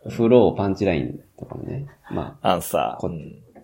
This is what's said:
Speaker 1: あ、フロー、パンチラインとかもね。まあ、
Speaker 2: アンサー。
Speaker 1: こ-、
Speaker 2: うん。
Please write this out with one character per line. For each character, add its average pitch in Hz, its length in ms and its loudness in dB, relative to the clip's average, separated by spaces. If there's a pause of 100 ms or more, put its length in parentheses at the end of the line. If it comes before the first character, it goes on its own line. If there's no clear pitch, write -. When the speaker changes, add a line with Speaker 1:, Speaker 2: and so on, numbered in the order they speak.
Speaker 1:
あ、 117 40 -12
フ 117 200 2
ロ 113 200 8
ー、 - 40 0
パ 101 140 -2
ン 95 80 0
チ 104 100 -2
ラ 92 80 2
イ 73 80 0
ン - 220 -8 (140)
と - 80 -16
か - 100 -14
も - 80 -12
ね。 139 240 -10 (240)
ま - 300 -8
あ、 98 100 0
Speaker 2:
ア 90 60 2
ン 87 40 -6
サ 60 380 -2
ー。 - 20 -18
Speaker 1:
こ-、 92 60 -4
Speaker 2:
う 85 40 -8
ん。 73 320 -14 (200)